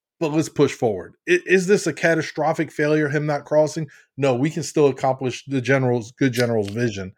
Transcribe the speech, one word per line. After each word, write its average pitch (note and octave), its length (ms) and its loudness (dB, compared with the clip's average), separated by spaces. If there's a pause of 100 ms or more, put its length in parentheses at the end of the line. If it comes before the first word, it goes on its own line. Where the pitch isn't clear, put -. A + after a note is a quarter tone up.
(200)
but D#3 120 -2
let's D#3 180 0
push C#3 240 2
forward. F#2 420 -4 (120)
I-, F3 180 2
is F3+ 220 2
this G3+ 200 2
a D#3 60 -2
catastrophic D#3+ 800 0
failure, D3+ 380 0
him D3+ 160 -2
not D3 200 -4
crossing? E3 420 0 (280)
No, C3+ 200 2
we C#3 140 0
can C3+ 140 -6
still D3 240 2
accomplish C3 580 -2
the C3+ 160 -4
general's, B2 520 0
good C3+ 200 0
general's A2+ 360 0
vision. G2+ 480 -4